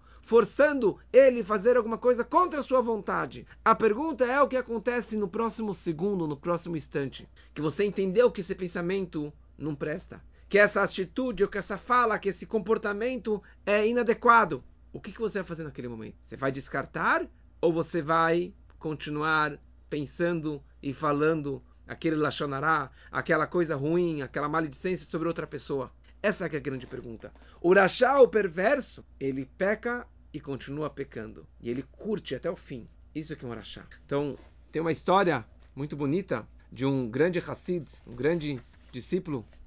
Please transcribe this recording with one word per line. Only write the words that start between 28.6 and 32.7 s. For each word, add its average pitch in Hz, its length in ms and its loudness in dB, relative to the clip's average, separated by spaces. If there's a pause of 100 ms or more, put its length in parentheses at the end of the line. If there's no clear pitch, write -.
ele 135 380 -4
peca 226 500 -4 (260)
e 147 60 -10
continua 139 500 -8
pecando. 110 560 -12 (140)
E 117 100 -8
ele 123 220 -4
curte - 440 -6
até 143 140 -4
o 180 60 -4
fim. 117 320 -14 (260)